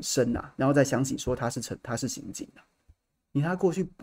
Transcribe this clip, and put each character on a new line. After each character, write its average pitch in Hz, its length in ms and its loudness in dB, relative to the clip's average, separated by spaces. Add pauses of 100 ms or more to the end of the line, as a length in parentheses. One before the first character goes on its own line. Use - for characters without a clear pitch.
深 120 320 2
啊， - 220 -8
然 131 100 2
后 143 60 4
再 143 100 8
想 127 180 2
起 135 160 -2
说 - 160 -2
他 123 160 -2
是 120 120 -6
城-， - 200 -8
他 123 140 -6
是 117 140 -2
刑 - 240 -10
警 - 120 -10 (120)
啊。 - 20 -20 (720)
你 139 100 0
看 160 80 0
他 180 60 0
过 185 160 2
去， 180 160 -2 (160)